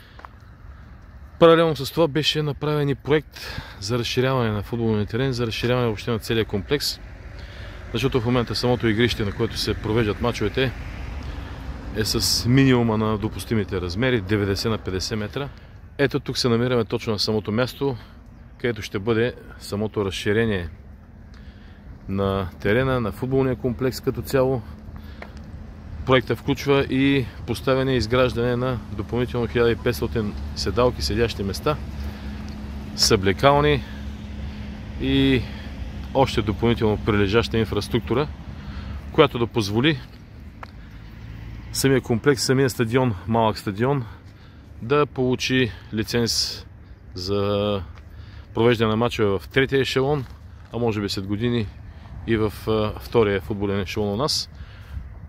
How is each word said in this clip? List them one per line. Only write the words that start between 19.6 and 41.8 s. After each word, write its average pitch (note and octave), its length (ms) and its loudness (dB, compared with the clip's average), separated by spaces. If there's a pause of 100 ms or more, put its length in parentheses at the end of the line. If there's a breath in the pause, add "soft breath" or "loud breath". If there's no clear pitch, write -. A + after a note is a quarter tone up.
разширение G2+ 640 0 (1400 loud breath)
на G2 400 0 (120)
терена, B2+ 400 2
на G#2 120 -2
футболния C3 440 0
комплекс B2+ 440 -2
като - 220 -2
цяло. C3 400 2 (1400 loud breath)
Проектът B2 320 4
включва C#3 460 2
и C3+ 420 2 (200 loud breath)
поставяне C3 480 2
и - 20 4
изграждане A#2+ 600 2
на B2 220 0 (140)
допълнително A#2 540 -2
хиляда A#2 240 4
и A2 60 2
петстотин A2+ 580 -2 (220)
седалки, A2 460 2
седящи A2 400 0
места, G2+ 340 -2 (1200 loud breath)
съблекални C3+ 880 4 (1160 loud breath)
и C3+ 420 4 (720 loud breath)
още C3 280 4
допълнително G#2+ 600 2
прилежаща G#2+ 540 4
инфраструктура, A2+ 720 0 (840 loud breath)
която C#3 260 6
да A#2 80 2
позволи A#2+ 520 2 (1700 loud breath)
самия C3+ 280 4